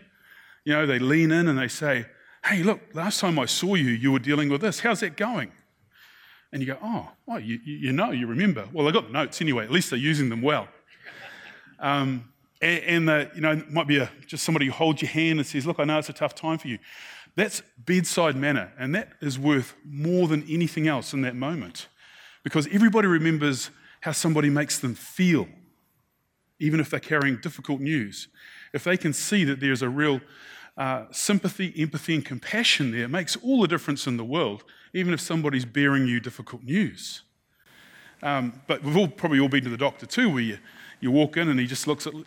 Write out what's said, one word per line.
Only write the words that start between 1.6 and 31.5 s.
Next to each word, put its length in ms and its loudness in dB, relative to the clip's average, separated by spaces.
say, 380 -2
"Hey, 180 2
look, 180 2
last 260 -4
time 180 2
I 80 0
saw 280 0
you, 160 2
you 220 2
were 60 4
dealing 300 0
with 120 0
this. 200 -2
How's 200 0
that 160 -4
going?" 360 -4
And 80 -6
you 60 -4
go, 160 -6
"Oh, 260 -6
well, 120 -6
you, 260 -6
you, 120 -10
you 160 -2
know, 180 0
you 160 -4
remember." 460 0
Well, 140 0
they 60 2
got 140 2
the 60 -14
notes 280 -4
anyway. 240 0
At 60 -8
least 200 2
they're 80 -2
using 300 2
them 140 -2
well. 260 0
Um, 520 -2
and, 240 0
and 240 2
the, 260 2
you 60 -10
know, 120 2
it 180 -4
might 160 0
be 120 4
a, 120 0
just 180 -8
somebody 220 2
who 60 -2
holds 280 2
your 100 -4
hand 280 0
and 80 -2
says, 200 -4
"Look, 120 -4
I 60 2
know 140 2
it's 100 -6
a 60 -12
tough 200 -4
time 240 -4
for 100 -12
you." 100 -6
That's 260 -2
bedside 560 0
manner, 420 0
and 200 -4
that 240 -6
is 180 -4
worth 460 0
more 420 0
than 220 0
anything 400 0
else 240 -2
in 100 -2
that 140 -4
moment, 500 -8
because 300 0
everybody 340 6
remembers 640 2
how 120 -6
somebody 380 2
makes 300 0
them 160 -4
feel, 500 2
even 220 2
if 100 -2
they're 80 -2
carrying 380 0
difficult 440 -6
news. 460 -4
If 120 -6
they 120 2
can 160 -2
see 320 0
that 160 0
there's 220 2
a 60 0
real, 320 0
uh, 340 -4
sympathy, 640 -2